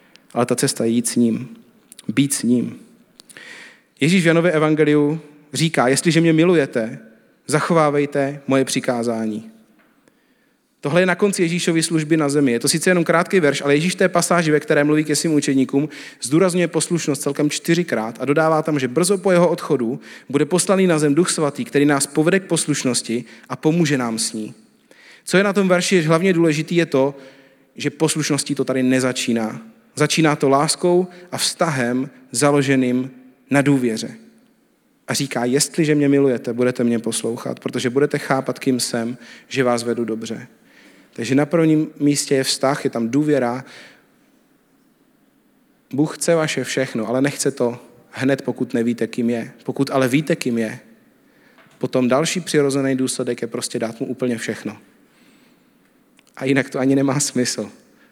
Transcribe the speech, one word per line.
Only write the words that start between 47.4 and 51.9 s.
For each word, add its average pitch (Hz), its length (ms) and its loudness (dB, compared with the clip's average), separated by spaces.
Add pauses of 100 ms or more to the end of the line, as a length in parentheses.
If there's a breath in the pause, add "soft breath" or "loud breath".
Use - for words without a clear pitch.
to 123 280 -2 (320)
hned, 131 320 -2
pokud 127 320 -4
nevíte, 117 320 -2
kým 117 240 -2
je. 117 220 -6 (120)
Pokud 135 260 -4
ale 131 180 0
víte, 156 280 0
kým 117 220 -2
je, 110 200 -4 (1000 soft breath)
potom 127 300 -2